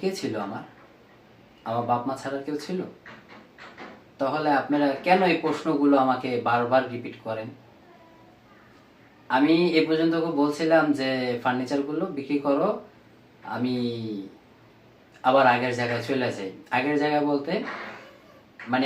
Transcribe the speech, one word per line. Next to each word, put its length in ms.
কে 80
ছিল 140
আমার? 180
আমার 200
বাপ 180
মা 140
ছাড়া 240
কেউ 200
ছিল? 140
তাহলে 300
আপনারা 260
কেন 140
এই 120
প্রশ্নগুলো 520
আমাকে 240
বারবার 360
রিপিট 220
করেন? 240
আমি 260
এ 80
পর্যন্ত 320
ওকে 120
বলছিলাম 420
যে 100
ফার্নিচারগুলো 600
বিক্রি 200
করো, 200
আমি 200
আবার 300
আগের 260
জায়গায় 280
চলে 300
যাই। 140
আগের 240
জায়গায় 300
বলতে 200
মানে 140